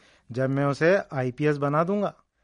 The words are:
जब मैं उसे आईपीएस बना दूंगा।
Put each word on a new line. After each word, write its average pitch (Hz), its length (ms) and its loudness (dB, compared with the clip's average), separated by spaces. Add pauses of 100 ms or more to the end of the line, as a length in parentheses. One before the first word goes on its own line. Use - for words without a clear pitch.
(300)
जब 131 200 -2
मैं 139 160 0
उसे 160 320 4 (160)
आईपीएस 143 440 -2
बना 143 260 0
दूंगा। 190 300 -2 (300)